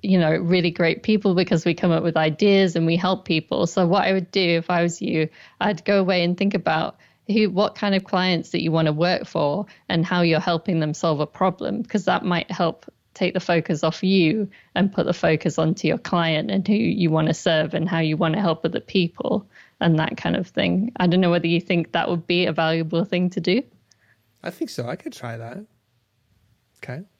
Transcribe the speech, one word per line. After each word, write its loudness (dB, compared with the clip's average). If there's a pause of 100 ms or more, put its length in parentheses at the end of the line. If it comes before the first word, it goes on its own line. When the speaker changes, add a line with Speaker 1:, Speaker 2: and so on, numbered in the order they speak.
Speaker 1:
you 4
know, 4
really 2
great 0
people, 2
because 2
we 2
come 0
up 2
with 0
ideas 4
and 0
we 2
help -2
people. 0
So 0
what 2
I 2
would -2
do 0
if 0
I 2
was -2
you, -2 (320)
I'd -2
go 2
away 2
and 0
think 0
about -2 (320)
who, 2
what 0
kind -2
of 0
clients -2
that -2
you 0
wanna 2
work 0
for -2 (220)
and 0
how 0
you're 2
helping -2
them -2
solve -2
a 0
problem, -4
'cause -4
that 0
might -2
help -4 (280)
take -2
the 0
focus 0
off -2
you 2 (260)
and 2
put 0
the 0
focus 0
onto 0
your 0
client -2
and -2
who 2
you 0
wanna 2
serve 0
and -2
how 0
you 0
wanna 0
help -2
other -2
people -2 (340)
and 4
that -2
kind -2
of -4
thing. -2
I 0
don't 4
know 4
whether 0
you 2
think -2
that 0
would -4
be 0
a -2
valuable 0
thing -2
to -6
do. 0 (800)
Speaker 2:
I -8
think -8
so. -8
I -6
could -14
try -12
that. -14 (1200)
Okay. -12 (180)